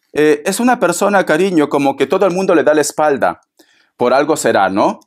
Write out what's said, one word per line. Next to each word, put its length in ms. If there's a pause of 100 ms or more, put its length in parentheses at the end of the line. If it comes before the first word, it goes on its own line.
(120)
Eh, 320
es 160
una 180
persona, 460
cariño, 460
como 260
que 100
todo 200
el 80
mundo 200
le 100
da 100
la 80
espalda. 580 (560)
Por 160
algo 240
será, 320
¿no? 380